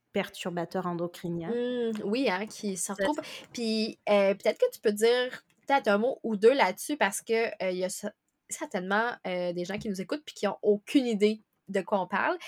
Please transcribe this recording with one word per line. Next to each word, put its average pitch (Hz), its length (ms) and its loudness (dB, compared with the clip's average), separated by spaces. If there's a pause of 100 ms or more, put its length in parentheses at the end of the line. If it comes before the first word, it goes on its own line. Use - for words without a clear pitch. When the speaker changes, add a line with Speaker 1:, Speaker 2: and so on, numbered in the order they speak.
(120)
Speaker 1:
perturbateurs 180 720 -4
endocriniens. 170 680 -6
Speaker 2:
Hmm, 240 400 -2 (120)
oui, 233 240 2
hein, 190 180 -2
qui 202 300 -6
se - 100 -4
Speaker 1:
Ça, 202 80 -6
Speaker 2:
retrouvent. 240 260 0 (320)
Puis, 220 560 -2
euh, 202 260 6
peut-être - 240 0
que 508 140 4
tu - 80 -18
peux 214 120 2
dire 240 520 2 (220)
peut-être 277 220 2
un 202 100 4
mot 240 240 0
ou 220 140 -2
deux 220 180 8
là-dessus, 226 420 0
parce 214 240 0
que, 226 280 0 (140)
euh, 185 80 0
il 185 60 -2
y 185 80 -2
a 185 40 -2
cer-, - 240 -6 (360)
certainement, 214 640 -2 (140)
euh, 180 260 -2
des 175 140 -4
gens 196 120 -6
qui 214 120 -6
nous 190 100 -4
écoutent 285 240 -6
puis - 100 -16
qui - 120 -4
ont 196 160 0
aucune 208 440 2
idée 214 360 2 (260)
de 190 140 -2
quoi 190 180 0
on 175 60 -2
parle. 240 420 0